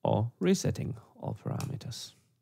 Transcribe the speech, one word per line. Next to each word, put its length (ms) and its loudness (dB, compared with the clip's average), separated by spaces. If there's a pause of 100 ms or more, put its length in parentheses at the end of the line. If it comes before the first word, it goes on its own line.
or 280 4 (100)
resetting 560 2 (240)
all 240 -4
parameters. 680 -6 (300)